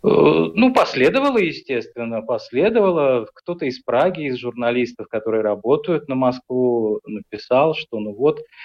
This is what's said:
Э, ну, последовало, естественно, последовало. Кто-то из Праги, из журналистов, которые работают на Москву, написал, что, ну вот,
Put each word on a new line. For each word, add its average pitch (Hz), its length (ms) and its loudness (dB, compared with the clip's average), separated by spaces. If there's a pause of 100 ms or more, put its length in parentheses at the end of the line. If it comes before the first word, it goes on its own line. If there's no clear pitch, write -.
Э, 165 480 4
ну, 254 200 4
последовало, 254 640 2
естественно, 120 840 -4
последовало. 143 1120 0
Кто-то 175 320 -8
из 127 140 -6
Праги, 151 480 0
из 127 100 -4
журналистов, 120 720 -4
которые 113 340 -4
работают 120 680 -2
на 131 60 -4
Москву, 127 880 -2
написал, 123 680 -2
что, 156 280 -8
ну 107 120 -8
вот, 147 280 0 (240)